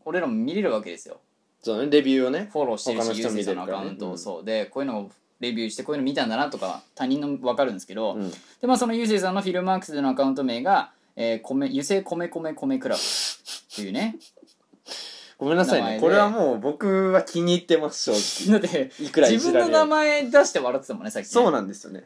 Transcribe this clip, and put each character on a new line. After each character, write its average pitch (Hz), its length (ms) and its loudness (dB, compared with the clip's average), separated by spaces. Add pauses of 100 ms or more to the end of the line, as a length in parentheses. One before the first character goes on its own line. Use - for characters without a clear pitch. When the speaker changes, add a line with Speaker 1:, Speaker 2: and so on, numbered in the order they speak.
Speaker 1:
俺 165 140 -2
ら 165 80 -2
も 117 60 -2
見 117 200 -2
れ 208 80 0
る 170 100 0
わ 107 120 -2
け 87 80 -14
で 85 60 -14
す - 120 -18
よ。 - 120 -18 (420)
Speaker 2:
そ 110 120 -2
う 120 80 -2
ね、 147 60 -2
レ 147 140 8
ビ 135 140 4
ュ 127 80 4
ー - 20 2
を - 20 0
ね、 185 220 -4
Speaker 1:
フ 151 100 -2
ォ 139 40 0
ロ 117 100 0
ー - 20 -2
し - 60 -10
て 123 100 -2
る 117 80 -2
し、 113 40 0
Speaker 2:
他 113 40 0
の 110 60 0
人 113 160 -2
見 104 120 -2
て 98 80 -2
る 92 40 -4
か 90 100 -6
ら - 0 -
ね。 - 0 -
Speaker 1:
ゆ - 0 -
う - 0 -
せ - 0 -
い - 0 -
さ - 0 -
ん - 20 -8
の 95 100 -4
ア 101 60 -8
カ 101 40 -8
ウ 98 40 -10
ン 92 60 -14
ト 95 120 -8
を、 - 20 -8
Speaker 2:
う - 20 -8
ん。 85 60 -10
Speaker 1:
そ 87 220 -10
う。 95 40 -16
で、 107 220 -2
こ 135 140 -6
う - 20 -2
い 139 40 -4
う 127 40 -4
の 107 80 -4
を 101 120 -10 (280)
レ 120 140 -4
ビ 113 100 -2
ュ 110 40 -2
ー - 20 -8
し - 60 -10
て、 127 80 -8
こ 147 100 -4
う - 20 -4
い 143 40 -2
う - 20 -2
の 131 40 0
見 139 80 0
た 139 120 0
ん 113 40 -2
だ 110 60 -2
な 143 140 0
と - 80 -8
か、 92 240 -6 (140)
他 131 100 -6
人 139 160 0
の 143 160 -4
分 123 180 -2
か 139 80 2
る 123 80 0
ん 98 40 -8
で 90 40 -12
す - 80 -18
け 95 80 -14
ど、 107 200 -4
Speaker 2:
う 107 40 -6
ん。 95 100 -6
Speaker 1:
で、 - 380 -10
ま 254 60 4
あ、 - 40 6
そ 247 100 0
の 226 60 -2
ゆ 233 100 -2
う 220 40 0
せ 214 80 2
い 196 40 2
さ 185 120 0
ん 185 40 -2
の 196 60 -2
フ 185 60 -6
ィ 180 60 -2
ル 180 100 -2
マ 185 120 2
ー 180 40 0
ク 180 60 -10
ス 156 80 -12
で 143 80 -4
の 139 80 2
ア 127 60 0
カ 135 80 2
ウ 135 60 2
ン 131 60 0
ト 139 80 -2
名 120 180 -2
が、 180 300 2 (240)
え 117 200 0
ー、 113 60 -6
米、 135 260 -2
油 135 160 -2
性 196 180 0
米 175 260 -6
米 165 260 -8
米 135 260 -2
ク 131 100 -4
ラ 104 60 0
ブ - 60 -4
っ - 760 -8
て 107 60 -8
い 98 80 -8
う - 20 -8
ね。 214 260 -4 (1200)
Speaker 2:
ご 135 100 -4
め 160 60 2
ん 170 40 4
な 185 80 4
さ 170 120 2
い 120 40 2
ね。 - 20 0
Speaker 1:
名 113 60 0
前 110 80 -2
で。 113 40 -6
Speaker 2:
こ - 80 4
れ 196 80 6
は 208 120 6
も 170 260 0
う 107 40 -4
僕 190 520 0
は 185 120 6
気 170 180 -4
に 175 120 2
入 175 100 0
っ - 20 -20
て 165 120 4
ま 151 140 -2
す、 - 200 -4
正 104 400 0
直。 214 80 6
Speaker 1:
だ 214 80 0
っ - 40 -10
て、 262 200 -2 (120)
Speaker 2:
い 277 60 -6
く 311 120 2
ら 247 80 10
い 226 100 4
じ 339 120 2
ら - 20 4
れ - 60 6
よ 349 60 6
う。 339 40 0
Speaker 1:
自 - 0 -
分 - 20 -2
の 311 80 6
名 311 60 6
前 302 440 2
出 285 160 8
し - 80 -2
て 165 60 0
笑 127 200 0
っ - 20 -10
て - 60 -16
た 127 80 -6
も 101 60 -10
ん - 40 -10
ね、 110 60 -8
さ 110 80 -8
っ 98 40 -6
き - 20 -16
ね。 - 40 -14
Speaker 2:
そ 233 180 6
う 170 40 4
な 120 100 2
ん 95 60 -6
で 98 80 -10
す - 100 -18
よ - 80 -16
ね。 - 120 -14